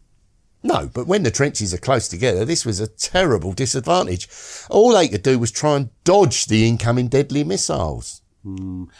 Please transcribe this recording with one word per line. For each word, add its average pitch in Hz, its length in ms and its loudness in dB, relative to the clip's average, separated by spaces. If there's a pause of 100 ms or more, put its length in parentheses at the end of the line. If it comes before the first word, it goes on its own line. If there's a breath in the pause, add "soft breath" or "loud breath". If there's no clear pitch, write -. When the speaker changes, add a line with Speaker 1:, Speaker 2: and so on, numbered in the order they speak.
(640)
Speaker 1:
No, 87 280 -2
but 123 140 -6
when 190 160 0
the 120 80 0
trenches 110 420 -2
are 90 60 -4
close 127 300 -2
together, 98 360 0
this 160 220 -4
was 101 140 -4
a 110 80 -4
terrible 120 640 0
disadvantage. 113 760 -2 (400 loud breath)
All 226 240 6
they 185 140 6
could - 160 -4
do 131 160 4
was 117 140 -2
try 151 240 0
and 135 140 -2 (120)
dodge 180 440 4
the 110 200 4
incoming 117 400 0
deadly 139 380 0
missiles. 117 760 -4 (200)
Speaker 2:
Hmm. 92 420 -10 (160 soft breath)